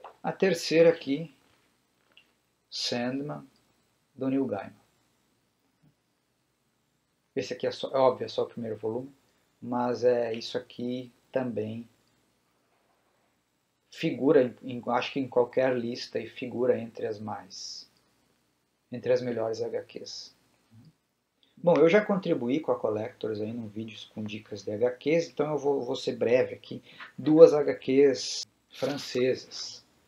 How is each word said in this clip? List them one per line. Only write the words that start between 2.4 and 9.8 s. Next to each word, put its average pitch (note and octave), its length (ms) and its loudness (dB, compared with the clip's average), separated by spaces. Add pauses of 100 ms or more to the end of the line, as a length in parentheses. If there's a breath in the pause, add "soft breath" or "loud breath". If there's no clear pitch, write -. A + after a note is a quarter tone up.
Sandman, C#3 760 -6 (720)
do C3 140 -4
Neil C3+ 160 0
Gaiman. G2+ 300 -6 (2500)
Esse B2 180 -4
aqui - 140 -4
é B2+ 40 -2
só, - 200 -8
é C3+ 60 -2
óbvio, C3 280 2
é - 20 -6
só A#2+ 160 -4
o - 40 -4
primeiro A2 300 -8
volume, A2 360 -6 (480)
mas B2 420 -2